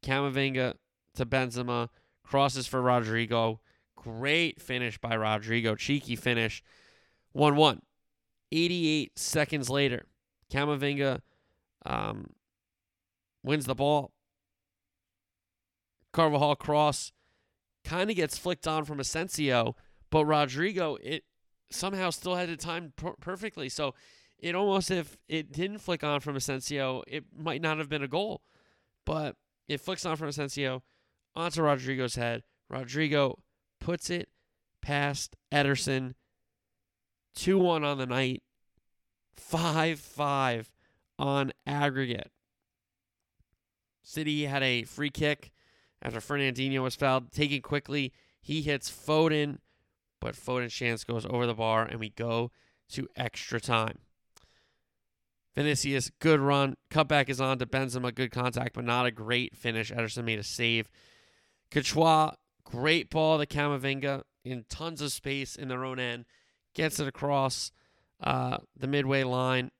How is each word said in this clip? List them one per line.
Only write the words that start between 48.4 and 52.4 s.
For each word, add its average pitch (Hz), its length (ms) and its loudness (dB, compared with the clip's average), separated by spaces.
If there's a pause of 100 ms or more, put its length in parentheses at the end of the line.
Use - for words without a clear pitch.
hits 143 300 -2
Foden, 151 680 2 (640)
but - 140 -4
Foden's 123 380 -4
chance 117 300 -2
goes 117 220 -4
over 123 220 0
the 117 80 0
bar, 110 300 2
and - 140 -8
we 110 100 -6
go 117 420 -2 (380)